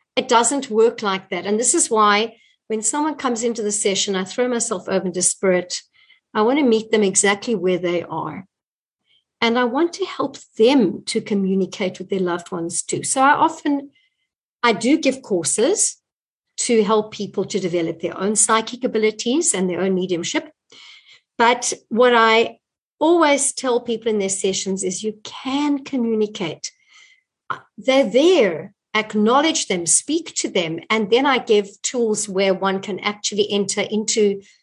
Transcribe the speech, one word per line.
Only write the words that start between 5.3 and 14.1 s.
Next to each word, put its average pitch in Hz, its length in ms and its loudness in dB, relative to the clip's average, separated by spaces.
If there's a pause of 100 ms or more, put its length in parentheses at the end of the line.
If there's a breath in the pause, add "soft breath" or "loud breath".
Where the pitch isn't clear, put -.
I 214 80 2
want 262 160 2
to 294 60 4
meet 220 260 2
them 214 120 2
exactly 202 520 0
where 180 240 0
they 175 240 -2
are. 160 420 -8 (960)
And 233 140 2
I 247 60 2
want 277 300 0
to 381 120 -6
help - 320 -8 (180)
them 233 500 4
to - 140 -4
communicate 190 800 -2
with 185 140 -10
their 196 80 -2
loved 175 320 -4
ones 170 320 -6
too. - 200 -6
So - 180 -2
I 269 100 6
often, 285 580 0 (720)